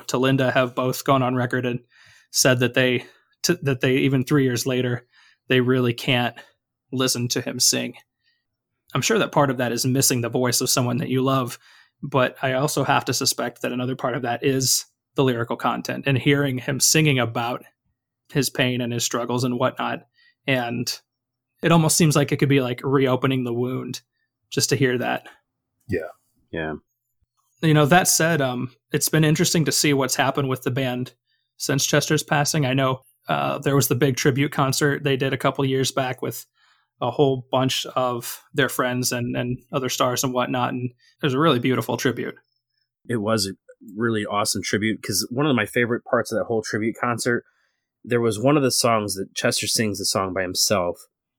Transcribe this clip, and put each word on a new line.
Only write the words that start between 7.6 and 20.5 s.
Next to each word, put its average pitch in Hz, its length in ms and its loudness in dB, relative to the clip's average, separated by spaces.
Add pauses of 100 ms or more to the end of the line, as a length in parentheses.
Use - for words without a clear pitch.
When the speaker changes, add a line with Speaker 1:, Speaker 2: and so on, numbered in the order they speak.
Speaker 1:
I'm 139 80 0
sure 226 160 2
that 156 140 0
part 143 180 4
of 127 80 -2
that 123 140 -2
is 120 160 -2
missing 127 340 2
the 117 80 -2
voice 123 320 0
of 127 80 -2
someone 123 280 0
that - 120 -4
you 127 140 0
love, 131 340 0 (460)
but 135 400 0
I 131 100 0
also 139 300 0
have 131 220 2
to 139 80 -2
suspect - 500 -4
that 127 80 -4
another 127 240 -4
part 127 200 -4
of 123 60 -4
that 120 220 -4
is 131 420 0 (300)
the 143 80 2
lyrical 117 340 0
content 127 480 -4
and 139 100 2
hearing 139 440 2
him 131 200 -4
singing 156 380 4
about 117 480 -2 (680)
his 139 200 0
pain 123 300 0
and 120 120 -4
his 120 100 -2
struggles 120 400 -2
and 123 140 -2
whatnot. 123 440 -2 (440)
And 120 420 -2 (760)